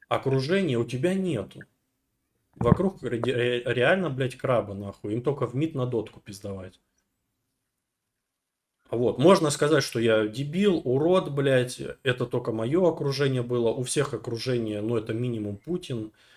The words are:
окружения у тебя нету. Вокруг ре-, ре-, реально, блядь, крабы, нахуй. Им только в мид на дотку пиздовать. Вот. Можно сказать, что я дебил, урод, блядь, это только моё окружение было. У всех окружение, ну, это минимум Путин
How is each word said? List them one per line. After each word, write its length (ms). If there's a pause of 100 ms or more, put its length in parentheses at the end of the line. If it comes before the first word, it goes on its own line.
окружения 680
у 60
тебя 300
нету. 480 (920)
Вокруг 460
ре-, 180
ре-, 440
реально, 460
блядь, 260
крабы, 380
нахуй. 400
Им 80
только 240
в 80
мид 200
на 120
дотку 340
пиздовать. 600 (2000)
Вот. 280
Можно 320
сказать, 320
что 160
я 300
дебил, 560
урод, 480
блядь, 480 (240)
это 200
только 280
моё 340
окружение 560
было. 280
У 120
всех 320
окружение, 680
ну, 160
это 160
минимум 440
Путин 560 (240)